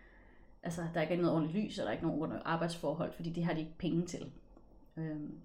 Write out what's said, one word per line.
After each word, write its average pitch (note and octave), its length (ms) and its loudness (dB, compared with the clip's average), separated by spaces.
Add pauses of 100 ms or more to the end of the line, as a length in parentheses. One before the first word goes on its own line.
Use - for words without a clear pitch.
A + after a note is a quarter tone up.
(640)
altså, E3+ 180 -4 (120)
der E3+ 60 2
er - 20 4
ikke E3 140 2
noget E3+ 200 4
ordentligt E3 300 2
lys, - 140 -6
og - 40 0
der G#2 60 0
er A2 40 0
ikke C3+ 120 -2
nogen D3+ 160 2
ordentlige B2 240 -2
arbejdsforhold, E3 680 0
fordi E3+ 160 -6
det E3+ 160 0
har E3+ 80 4
de D#3+ 60 2
ikke D#3 180 -6
penge E3+ 280 2
til. - 260 -6 (640)
Øhm, D#3 340 -4 (140)